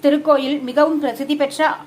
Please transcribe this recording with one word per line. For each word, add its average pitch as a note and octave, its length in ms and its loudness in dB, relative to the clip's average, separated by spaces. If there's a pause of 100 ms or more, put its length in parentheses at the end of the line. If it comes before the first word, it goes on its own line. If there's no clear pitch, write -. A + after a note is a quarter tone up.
திருக்கோயில் C#4+ 540 2 (100)
மிகவும் D4 360 2
பிரசித்தி C4+ 320 -2
பெற்ற D4 340 0 (180)